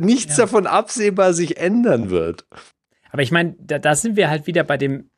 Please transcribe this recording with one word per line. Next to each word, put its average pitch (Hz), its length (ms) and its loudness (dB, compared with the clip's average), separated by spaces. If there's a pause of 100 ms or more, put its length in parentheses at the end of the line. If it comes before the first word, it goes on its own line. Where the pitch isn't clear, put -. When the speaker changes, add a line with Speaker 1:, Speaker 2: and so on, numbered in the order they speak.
Speaker 1:
nichts 233 320 0
Speaker 2:
ja. 240 80 4
Speaker 1:
davon 196 240 2
absehbar 202 640 0
sich 165 240 -2
ändern 175 520 0
wird. 85 360 -4 (640)
Speaker 2:
Aber 143 100 -4
ich 120 100 -2
mein, 170 280 0
da, 147 200 -6
da 151 160 2
sind 214 220 -2
wir 175 120 2
halt 151 160 -4
wieder 165 200 0
bei 143 120 -2
dem 139 400 -6